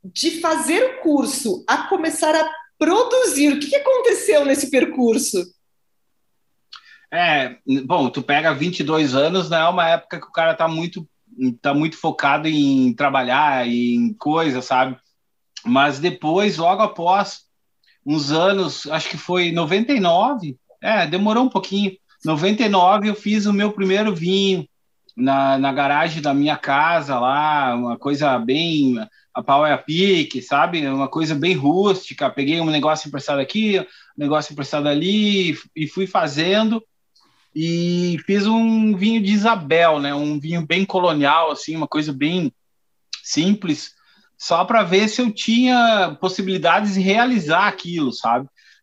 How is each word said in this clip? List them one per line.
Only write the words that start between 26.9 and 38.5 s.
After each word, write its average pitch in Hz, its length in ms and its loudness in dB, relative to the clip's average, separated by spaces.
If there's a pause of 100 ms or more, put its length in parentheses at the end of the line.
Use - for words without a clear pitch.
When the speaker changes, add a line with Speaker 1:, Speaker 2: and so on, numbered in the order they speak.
Speaker 2:
lá, 139 560 0
uma 120 240 -4
coisa 143 400 0
bem, 135 600 0 (360)
a 123 80 -6
pau 139 240 2
é 151 60 2
a 135 60 0
pique, 165 640 0
sabe? 156 440 0
Uma 135 220 -2
coisa 156 260 -2
bem 160 200 0
rústica. 160 760 0
Peguei 143 300 -2
um 165 100 -2
negócio 151 380 -2
emprestado 143 320 -4
aqui, 202 400 0
um 180 60 -8 (320)
negócio 147 340 -2
emprestado 147 380 -4
ali 190 680 0 (160)
e 156 140 -6
fui 190 180 -4
fazendo. 190 800 0 (760)
E 175 680 -2
fiz 202 180 2
um 220 500 2